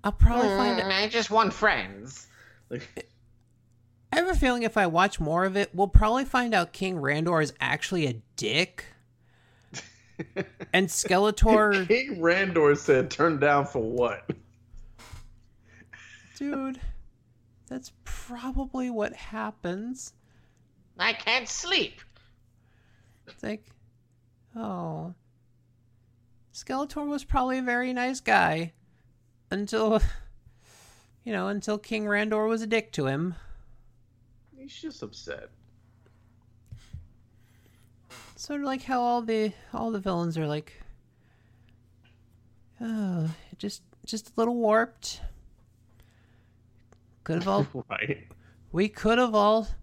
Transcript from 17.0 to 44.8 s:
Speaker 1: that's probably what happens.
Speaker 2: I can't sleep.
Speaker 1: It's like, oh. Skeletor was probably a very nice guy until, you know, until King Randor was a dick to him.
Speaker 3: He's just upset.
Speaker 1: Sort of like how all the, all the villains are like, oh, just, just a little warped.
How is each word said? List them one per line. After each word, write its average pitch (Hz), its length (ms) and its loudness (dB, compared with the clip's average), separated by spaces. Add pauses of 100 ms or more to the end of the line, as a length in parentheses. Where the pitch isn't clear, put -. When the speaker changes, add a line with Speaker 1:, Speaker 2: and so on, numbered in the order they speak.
Speaker 1:
that's 254 240 -12 (140)
probably 254 840 -6
what 220 240 -4
happens. 214 1000 -10 (840)
Speaker 2:
I 214 160 2
can't 233 340 -2
sleep. - 520 -2 (1300)
Speaker 1:
It's - 160 -20
like, 214 240 -8 (880)
oh. 175 600 -8 (1400)
Skeletor 294 560 -6
was 294 160 -6
probably 262 340 0
a 262 40 -4
very 247 300 -2
nice 254 280 -4
guy 170 520 2 (800)
until, 214 500 2 (1200)
you 233 80 -6
know, 190 160 -2
until 208 300 -4
King 214 260 -4
Randor 214 440 2
was 226 140 0
a 226 60 -6
dick 220 240 0
to 139 140 -2
him. 156 280 -2 (1200)
Speaker 3:
He's 277 240 -20
just - 220 -12
upset. - 460 -12 (3000)
Speaker 1:
Sort 294 240 -8
of 277 60 -4
like 269 160 -4
how 254 180 -2
all 240 220 2
the, 220 300 0 (200)
all 226 180 -4
the 220 100 -4
villains 170 360 -2
are 160 100 -2
like, 151 280 -6 (2000)
oh, 196 500 -2 (260)
just, - 260 -10 (220)
just - 240 -8
a - 80 -20
little 233 200 2
warped. 226 640 0 (2000)